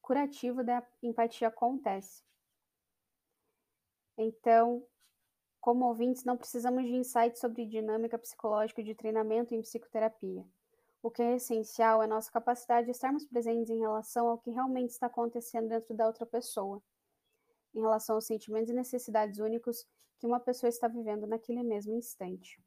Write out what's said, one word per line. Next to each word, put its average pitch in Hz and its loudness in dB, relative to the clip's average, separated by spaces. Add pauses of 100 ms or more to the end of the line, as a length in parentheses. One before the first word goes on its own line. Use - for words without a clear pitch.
curativo 262 -2
da 240 0 (200)
empatia 233 0
acontece. 226 -4 (1900)
Então, 226 4 (800)
como 247 4
ouvintes, 247 2
não 247 0
precisamos 240 -2
de 240 -2
insights 240 2
sobre 233 -4
dinâmica 220 -2
psicológica 214 -2
de 214 -8
treinamento 220 0
em 226 0
psicoterapia. 220 -4 (560)
O 233 -2
que 233 0
é 240 4
essencial 220 4
é 214 2
nossa - -2
capacidade 240 2
de 247 -2
estarmos 277 -2
presentes 233 0
em 226 0
relação 220 0
ao 233 2
que 240 -8
realmente 254 0
está - -4
acontecendo 233 -2
dentro 226 -4
da 220 4
outra 226 0
pessoa, 208 -6 (920)
em 220 -4
relação 220 2
aos 220 -2
sentimentos 220 -2
e 240 -2
necessidades 226 -2
únicos 233 -4 (320)
que - -6
uma 240 2
pessoa 247 0
está 233 0
vivendo 214 -4
naquele 226 -2
mesmo 214 -2
instante. 185 -8